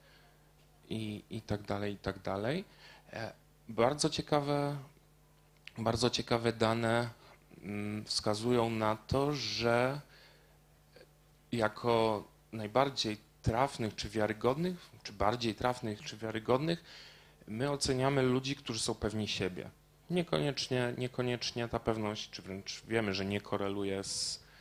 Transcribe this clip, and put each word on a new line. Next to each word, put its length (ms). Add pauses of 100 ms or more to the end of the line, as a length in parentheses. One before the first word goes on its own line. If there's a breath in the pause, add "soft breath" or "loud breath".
(880 soft breath)
i, 400
i 120
tak 200
dalej, 320
i 40
tak 220
dalej. 460 (480 loud breath)
E, 200 (360)
bardzo 400
ciekawe, 680 (1000)
bardzo 320
ciekawe 440
dane, 560 (520 loud breath)
mm, 440
wskazują 640
na 260
to, 380
że 680 (1500 loud breath)
jako 720 (280)
najbardziej 640 (240)
trafnych 540
czy 140
wiarygodnych, 800 (140)
czy 100
bardziej 420
trafnych 460
czy 160
wiarygodnych, 640 (640 loud breath)
my 240
oceniamy 520
ludzi, 320
którzy 240
są 160
pewni 320
siebie. 420 (400)
Niekoniecznie, 880
niekoniecznie 720
ta 120
pewność, 500
czy 120
wręcz 460
wiemy, 260
że 120
nie 160
koreluje 600
z, 400 (180 loud breath)